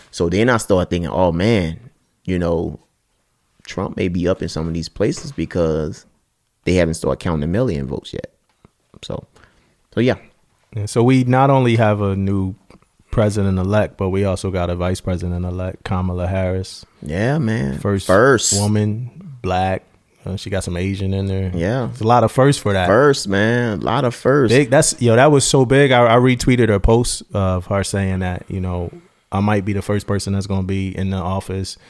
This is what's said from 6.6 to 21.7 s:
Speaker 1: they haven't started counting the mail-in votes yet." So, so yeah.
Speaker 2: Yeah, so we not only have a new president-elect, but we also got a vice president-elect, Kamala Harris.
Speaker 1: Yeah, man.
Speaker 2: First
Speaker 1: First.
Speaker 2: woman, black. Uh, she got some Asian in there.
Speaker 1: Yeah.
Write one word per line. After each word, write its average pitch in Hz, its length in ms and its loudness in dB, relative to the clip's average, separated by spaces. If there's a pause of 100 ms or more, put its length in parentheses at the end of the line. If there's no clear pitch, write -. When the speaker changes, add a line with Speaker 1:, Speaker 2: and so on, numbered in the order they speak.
Speaker 1:
they 90 100 0
haven't 82 200 2
started - 280 -4
counting 80 180 -2
the 73 60 -4
mail-in 87 400 -2
votes - 260 -10
yet." - 200 -12 (680)
So, - 220 -10 (680)
so 110 60 0
yeah. 123 160 2 (580)
Speaker 2:
Yeah, 104 120 -4
so 117 180 2
we 131 180 6
not 127 280 4
only 127 260 4
have 107 240 2
a 98 160 0
new 95 400 -2 (540)
president-elect, 98 840 0
but 95 140 -2
we 98 140 0
also 95 260 -2
got 90 200 -2
a 87 40 -2
vice 90 260 -2
president-elect, 90 840 -6
Kamala 90 420 -2
Harris. 92 580 -4 (180)
Speaker 1:
Yeah, 113 360 -2
man. 117 400 -2
Speaker 2:
First 101 280 -2
Speaker 1:
First. 107 540 4
Speaker 2:
woman, 110 840 -2
black. 92 420 -2 (400)
Uh, 95 120 -6
she - 140 -12
got 95 140 -4
some 87 120 -6
Asian 95 360 -2
in 98 140 -2
there. 95 280 -2
Speaker 1:
Yeah. 110 360 -2